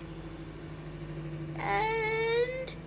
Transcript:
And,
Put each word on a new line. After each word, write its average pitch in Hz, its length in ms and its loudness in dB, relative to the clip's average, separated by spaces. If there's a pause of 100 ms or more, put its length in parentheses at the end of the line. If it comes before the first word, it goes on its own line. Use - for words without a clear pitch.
(1600)
And, 453 1160 4 (120)